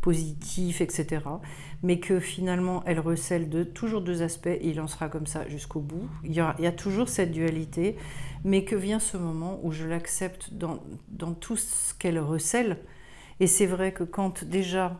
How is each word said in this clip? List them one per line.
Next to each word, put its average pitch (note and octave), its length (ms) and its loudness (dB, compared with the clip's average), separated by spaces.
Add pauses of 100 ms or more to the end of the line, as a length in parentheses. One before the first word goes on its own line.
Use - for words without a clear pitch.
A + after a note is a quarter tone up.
positifs, E3 800 2
et E3+ 80 2
cetera, D3+ 520 -2 (420)
mais F3+ 160 4
que F#3 200 4
finalement F3+ 680 0
elle E3 140 2
recèle E3 500 0
de, E3 140 2
toujours G#3+ 380 -2
deux F3 220 0
aspects, E3+ 240 -2
et E3+ 220 0
il D#3 100 0
en D#3 80 -4
sera D3+ 220 -4
comme D3+ 180 -4
ça - 200 -4
jusqu'au D3 340 -6
bout. D#3 260 -6 (160)
Il D#3 80 -4
y D#3+ 80 2
a, D#3+ 180 4
il D#3 60 0
y E3+ 40 6
a F3 40 4
toujours G3+ 380 0
cette F3+ 220 2
dualité, D#3+ 680 0 (480)
mais G3 180 6
que G#3 120 0
vient G3+ 240 2
ce - 180 0
moment E3+ 460 -2
où D#3+ 100 0
je D#3 120 -4
l'accepte E3+ 680 -4
dans, E3+ 260 -4 (300)
dans E3 240 -4
tout A3 240 -4
ce - 360 0
qu'elle E3+ 260 0
recèle. D#3+ 600 2 (600)
Et F#3 60 6
c'est F#3+ 220 6
vrai F#3 240 2
que F3+ 140 -2
quand F#3 400 -2
déjà F3+ 540 2